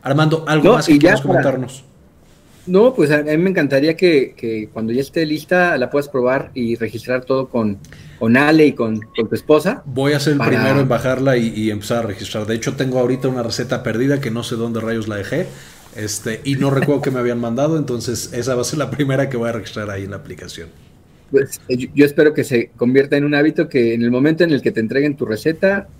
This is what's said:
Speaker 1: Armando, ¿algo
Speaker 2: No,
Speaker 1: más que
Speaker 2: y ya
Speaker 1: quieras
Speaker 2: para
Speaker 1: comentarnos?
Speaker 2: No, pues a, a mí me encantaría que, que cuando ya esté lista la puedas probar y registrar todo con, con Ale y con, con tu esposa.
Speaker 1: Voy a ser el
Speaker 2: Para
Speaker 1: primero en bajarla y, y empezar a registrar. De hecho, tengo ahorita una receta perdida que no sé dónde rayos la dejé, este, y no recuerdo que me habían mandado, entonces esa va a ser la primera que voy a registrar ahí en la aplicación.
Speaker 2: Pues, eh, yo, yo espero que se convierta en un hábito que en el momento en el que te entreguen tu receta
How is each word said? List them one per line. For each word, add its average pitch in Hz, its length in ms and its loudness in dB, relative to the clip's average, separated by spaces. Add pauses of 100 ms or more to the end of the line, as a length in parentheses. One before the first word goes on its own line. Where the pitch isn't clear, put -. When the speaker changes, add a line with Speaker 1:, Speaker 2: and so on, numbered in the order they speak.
Speaker 1:
Armando, 156 440 2
¿algo 151 220 4
Speaker 2:
No, 233 60 8
Speaker 1:
más - 120 0
que 165 60 6
Speaker 2:
y - 40 10
ya 143 40 6
Speaker 1:
quieras 175 220 6
Speaker 2:
para 135 100 0
Speaker 1:
comentarnos? 131 520 0 (800)
Speaker 2:
No, 208 280 4
pues 151 160 2
a, 151 100 4
a - 20 -4
mí 151 160 0
me 185 100 2
encantaría 156 480 2
que, 160 400 2
que 110 340 -6
cuando 113 220 -4
ya 127 80 0
esté 165 240 -2
lista 160 540 0
la 123 100 0
puedas 143 200 -2
probar 131 440 0
y 117 240 -2
registrar 120 480 -4
todo 131 240 -2
con, 107 300 -2 (400)
con 117 180 2
Ale 151 300 4
y 135 80 2
con, 110 260 -4
con 110 300 -6
tu - 40 -2
esposa. 156 520 0
Speaker 1:
Voy 135 260 0
a 143 80 0
ser 151 140 0
el 139 40 0
Speaker 2:
Para 131 120 0
Speaker 1:
primero 131 280 2
en 131 100 2
bajarla 127 500 0
y, 113 160 0
y 107 160 -2
empezar 113 340 -4
a - 20 -6
registrar. 104 400 -8
De 113 80 -2
hecho, 131 200 -4
tengo 131 240 -2
ahorita 131 300 0
una 127 140 -2
receta 113 400 -4
perdida 131 380 0
que 127 100 -4
no 117 120 -4
sé 117 140 -6
dónde 113 220 -4
rayos 110 300 -4
la 104 80 -6
dejé, 135 300 -4 (500)
este, 110 480 -8
y 139 100 -2
no 135 160 0
recuerdo 139 320 0
que 139 80 -2
me 131 80 -4
habían 120 220 -2
mandado, 131 360 0
entonces 123 560 -4
esa 123 220 -4
va 123 60 0
a 120 40 -2
ser 156 140 -4
la 127 140 -4
primera 135 360 0
que 135 80 -6
voy 117 120 -2
a 113 40 -4
registrar 107 380 -8
ahí 98 140 -8
en 98 60 -10
la 98 80 -10
aplicación. 85 500 -16 (640)
Speaker 2:
Pues, 139 340 0
eh, 127 100 -2
yo, 123 160 -6
yo 143 120 6
espero 151 280 4
que 139 120 -2
se 120 320 -2
convierta 135 400 2
en 143 80 2
un 147 100 0
hábito 151 340 2
que 117 260 2
en 117 80 0
el 120 100 2
momento 160 320 2
en 165 80 2
el 123 100 0
que 151 80 0
te - 80 -6
entreguen 135 380 -2
tu 127 80 -4
receta 160 640 -2 (120)